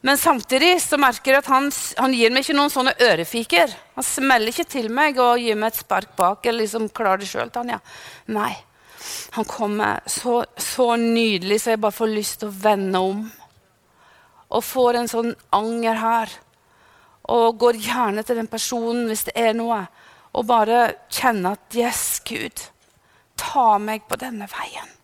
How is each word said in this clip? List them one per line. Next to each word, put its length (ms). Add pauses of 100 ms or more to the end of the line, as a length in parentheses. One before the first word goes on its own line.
Men 160
samtidig 540 (100)
så 160
merker 380
jeg 80
at 80
han 180
s-, 280
han 180
gir 180
meg 80
ikke 160
noen 160
sånne 200 (120)
ørefiker. 680 (240)
Han 80
smeller 440
ikke 240
til 160
meg 320
og 200
gir 160
meg 120
et 140
spark 340
bak, 280
eller 180
liksom, 300
«Klar 280
det 80
selv, 240
Tanja.» 240 (560)
Nei. 160 (840)
Han 160
kommer 600
så, 300 (180)
så 400
nydelig, 640
så 120
jeg 80
bare 120
får 160
lyst 320
til 80
å 140
vende 380
om. 200 (1300)
Og 120
får 340
en 120
sånn 240 (220)
anger 440
her. 320 (1000)
Og 280
går 200
gjerne 460
til 140
den 100
personen 580
hvis 200
det 100
er 180
noe. 280 (520)
Og 120
bare 460 (180)
kjenne 440
at, 80 (120)
«Yes, 480
Gud, 400 (720)
ta 440
meg 280
på 120
denne 300
veien. 400 (140)